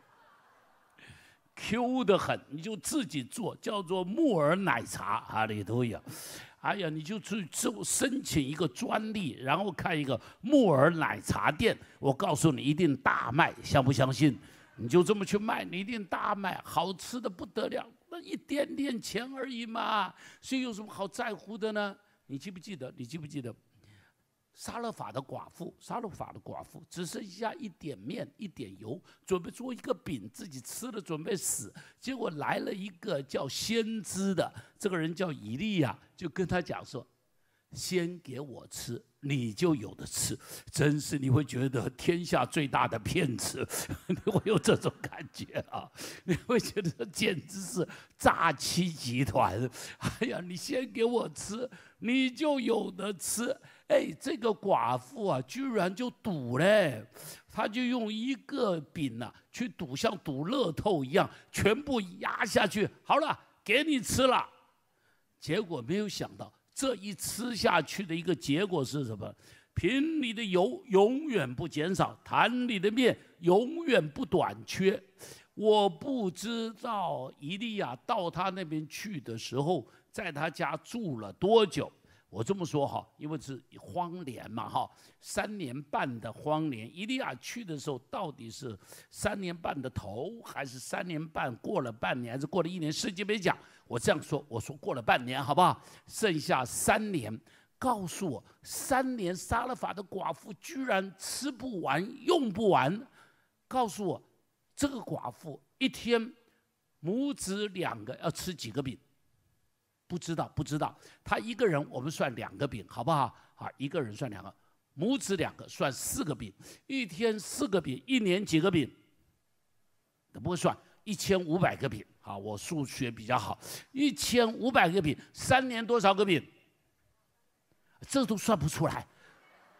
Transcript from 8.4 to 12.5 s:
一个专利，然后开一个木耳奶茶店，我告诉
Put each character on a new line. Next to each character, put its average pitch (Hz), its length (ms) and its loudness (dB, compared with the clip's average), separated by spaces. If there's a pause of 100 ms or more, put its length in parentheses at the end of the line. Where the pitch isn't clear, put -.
一 131 100 -4
个 156 140 0
专 220 440 -2
利， 190 300 -4
然 135 160 2
后 196 140 -2
开 165 240 -2
一 147 80 0
个 135 160 0 (220)
木 262 260 8
耳 147 240 8
奶 123 280 0
茶 104 320 2
店， 160 240 2 (240)
我 139 140 4
告 175 220 0
诉 151 160 6